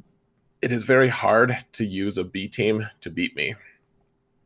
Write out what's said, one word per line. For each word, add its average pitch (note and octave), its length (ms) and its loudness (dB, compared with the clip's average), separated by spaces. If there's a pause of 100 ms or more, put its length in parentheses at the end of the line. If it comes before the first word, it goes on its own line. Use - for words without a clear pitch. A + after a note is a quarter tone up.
(600)
it B2 100 -2
is A2+ 120 -2
very B2+ 260 6
hard A#2 480 2 (160)
to A2+ 120 -4
use G2 320 -4
a F#2 60 -2
B G2 240 -8
team G#2+ 400 -2 (140)
to F2+ 80 -12
beat E2+ 260 -6
me. D2 200 -6 (920)